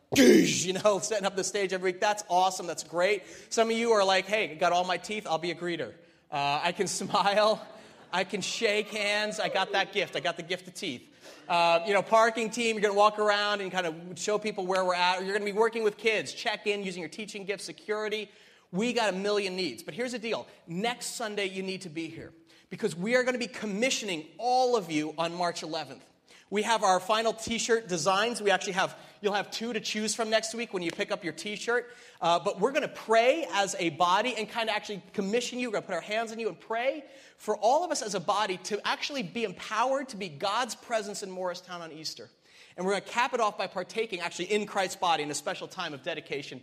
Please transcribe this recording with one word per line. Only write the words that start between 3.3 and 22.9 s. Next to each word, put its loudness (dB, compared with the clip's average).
Some 2
of 0
you 2
are 6
like, 4
"Hey, 0
got 4
all 4
my 0
teeth. -8
I'll 2
be -4
a -4
greeter. -4
Uh, 0
I 2
can -2
<laughs> -
smile. 2
I 2
can -6
shake 0
hands. -2
I 0
got 0
that 2
gift. -2
I -4
got -2
the -8
gift -6
of -14
teeth." -8
Uh, 6
you 2
know, 4
parking 4
team, 0
you're -4
gonna 4
walk 6
around 2
and -6
kind 0
of -4
show 0
people -4
where 2
we're 2
at. 2
Or -6
you're -4
gonna 0
be -2
working 2
with 2
kids. 0
Check -4
in -2
using -6
your -8
teaching -12
gift, -6
security. -6
We 0
got 2
a 0
million 0
needs. -4
But -12
here's -6
the -6
deal. -4
Next -6
Sunday, -4
you -6
need -6
to -12
be -8
here -14
because -4